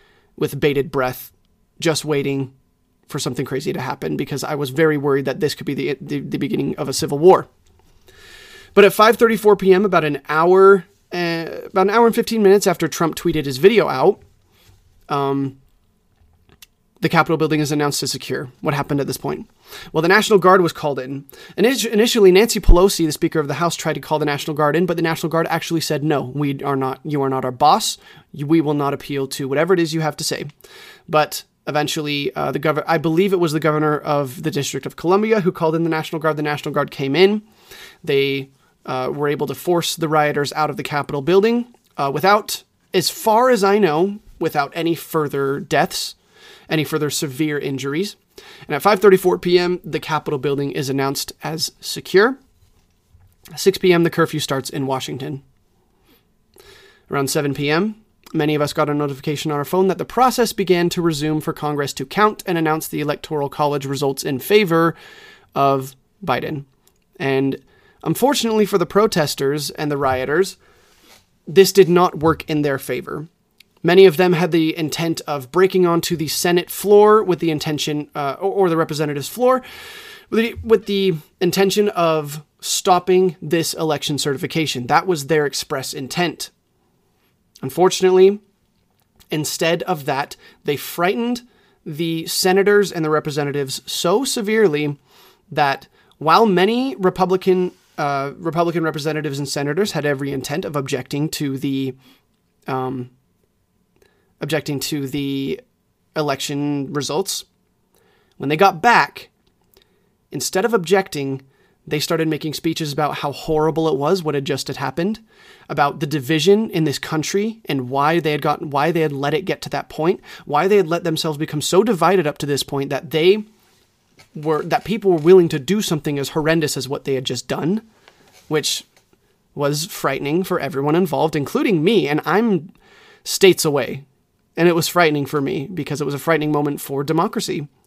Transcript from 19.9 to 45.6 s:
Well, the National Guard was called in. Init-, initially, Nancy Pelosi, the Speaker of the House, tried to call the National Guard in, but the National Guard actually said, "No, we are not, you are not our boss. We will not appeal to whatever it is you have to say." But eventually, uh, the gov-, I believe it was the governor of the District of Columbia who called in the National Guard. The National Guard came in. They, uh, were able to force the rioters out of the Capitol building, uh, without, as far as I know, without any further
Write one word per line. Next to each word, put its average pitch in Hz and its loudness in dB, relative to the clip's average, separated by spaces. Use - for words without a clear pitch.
Well, 156 0
the 170 2
National 208 4
Guard 185 6
was 170 0
called 139 -6
in. 135 -10
Init-, 220 0
initially, 208 6
Nancy 202 4
Pelosi, 180 6
the 151 0
Speaker 160 -2
of 143 -4
the 143 -6
House, 165 -2
tried 156 -4
to 147 -8
call 151 -2
the 151 0
National 147 -4
Guard 147 2
in, 180 2
but 170 -2
the 170 -2
National 165 -2
Guard 165 0
actually 165 -2
said, 147 -4
"No, 151 0
we 139 -2
are 139 -2
not, 135 -4
you 147 -2
are 135 0
not 131 -2
our 131 -4
boss. 151 2
We 147 0
will 147 0
not 143 -2
appeal 135 -6
to 135 -8
whatever 160 0
it 175 0
is 160 -2
you 160 -4
have 151 -4
to 165 -8
say." - -6
But 156 0
eventually, 147 -4
uh, 143 -2
the 147 -6
gov-, 147 0
I 165 2
believe 165 2
it 185 2
was 165 2
the 156 -2
governor 151 2
of 147 -4
the 156 -4
District 143 -6
of - -12
Columbia 214 2
who 180 0
called 160 0
in 165 -2
the 165 0
National 160 -4
Guard. 156 0
The 151 -4
National 147 -4
Guard 143 -2
came 139 -4
in. 202 4
They, 139 0
uh, 131 -4
were 147 -4
able 147 -4
to 135 -8
force 170 -2
the 160 -4
rioters 147 0
out 151 -2
of 131 -10
the 151 -8
Capitol 143 -6
building, 214 2
uh, 139 -2
without, 202 0
as - 0
far 233 2
as 208 4
I 202 4
know, 190 2
without 151 -2
any 165 -2
further 143 -4